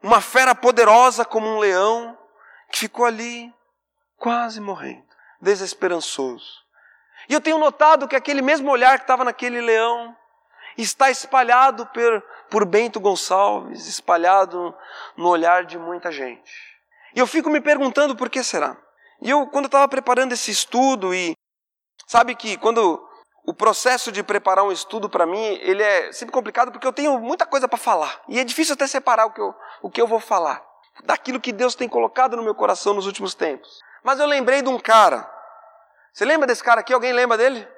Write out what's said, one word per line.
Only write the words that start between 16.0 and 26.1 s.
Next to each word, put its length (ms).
gente. 640
E 60
eu 80
fico 220
me 100
perguntando 560
por 140
que 120
será. 360
E 80
eu, 180
quando 180
eu 40
tava 160
preparando 460
esse 180
estudo, 640
e 200
sabe 260
que 220
quando 500
o 80
processo 600
de 100
preparar 400
um 80
estudo 380
pra 160
mim, 360
ele 220
é 300